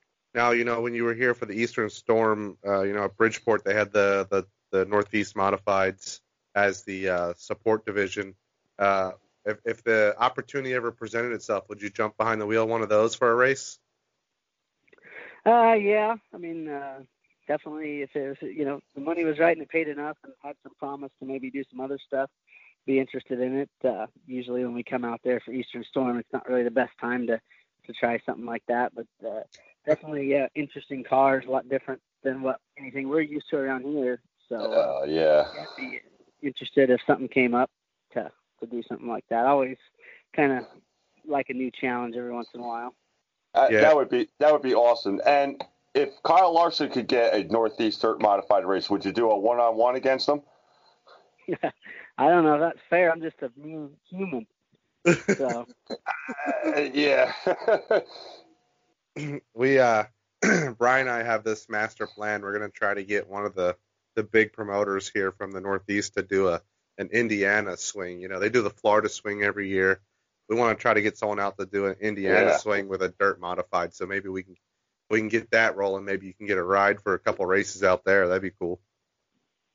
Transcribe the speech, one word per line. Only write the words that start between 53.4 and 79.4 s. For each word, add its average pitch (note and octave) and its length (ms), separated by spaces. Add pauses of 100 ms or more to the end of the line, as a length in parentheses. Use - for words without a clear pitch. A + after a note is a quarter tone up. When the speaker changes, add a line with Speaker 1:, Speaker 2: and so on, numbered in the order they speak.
Speaker 2:
a B2+ 180
mean D3+ 380 (120)
human. F3 360 (920)
So. A#2+ 280 (240)
Speaker 3:
<laughs> - 80 (680)
Uh, D3+ 160 (120)
yeah. C3+ 400 (120)
<laughs> G3+ 560 (1120)
Speaker 1:
<clears throat> D3 240 (140)
We, C3+ 260
uh, A2+ 260 (360)
<clears throat> E3 360
Brian B2+ 300
and - 20
I A#2 140
have A2+ 200
this A2 260
master A2 380
plan. G#2 340
We're G2+ 120
gonna G#2 160
try G2+ 240
to G2+ 100
get G2+ 240
one G2+ 180
of G2 100
the, F2+ 200 (400)
the A2 80
big A2 300
promoters G2+ 560
here F#2+ 220
from F#2+ 200
the G2 100
Northeast G2 540
to G2 80
do F#2+ 240
a, E2 140 (360)
an G2 140
Indiana G#2 680
swing. F2+ 440
You F#2 80
know, F#2+ 100
they G#2 100
do A#2+ 120
the G2+ 80
Florida G#2+ 400
swing G#2 340
every G2+ 260
year. F#2+ 320 (480)
We G#2+ 60
wanna A#2 200
try A#2 180
to G#2+ 80
get G#2 160
someone G#2 220
out G2+ 180
to G2 80
do G2 220
an F#2+ 120
Indiana G2 520
Speaker 3:
Yeah. D2+ 60
Speaker 1:
swing G2+ 300
with F#2+ 140
a F#2 80 (100)
dirt G2 200
modified. F2 540
So F#2 120
maybe G2 240
we F#2+ 140
can, F#2 120 (540)
we A2 100
can A2 100
get A2 220
that A2+ 240
rolling. G2 300
Maybe G2 220
you F2+ 60
can G#2 140
get G2+ 100
a F2+ 60
ride G2 380
for G2+ 120
a F2 60
couple G2 260
races F#2+ 380
out F#2 220
there. F#2+ 220
That'd F#2 160
be F#2 80
cool. F2 300 (920)